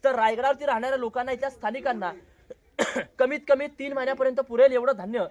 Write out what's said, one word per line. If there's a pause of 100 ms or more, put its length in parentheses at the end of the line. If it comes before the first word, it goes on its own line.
तर
रायगडावरती
राहणाऱ्या
लोकांना,
इथल्या
स्थानिकांना (680)
<coughs>
कमीत
कमी
तीन
महिन्यापर्यंत
पुरेल
एवढं
धान्य